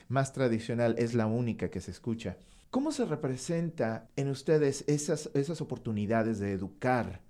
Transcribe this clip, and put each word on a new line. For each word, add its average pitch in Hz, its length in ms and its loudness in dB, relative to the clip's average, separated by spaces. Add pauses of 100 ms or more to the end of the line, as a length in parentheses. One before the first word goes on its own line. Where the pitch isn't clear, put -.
más 131 240 0
tradicional 117 680 2
es 117 160 2
la 110 120 4
única 110 440 0
que 90 100 -6
se 92 100 -8
escucha. 113 480 -6 (320)
¿Cómo 285 220 0
se 247 120 -2
representa 139 1120 -2
en 139 120 0
ustedes 139 580 2
esas, 147 480 0
esas 147 260 0
oportunidades 113 800 0
de 101 140 -2
educar 98 760 -2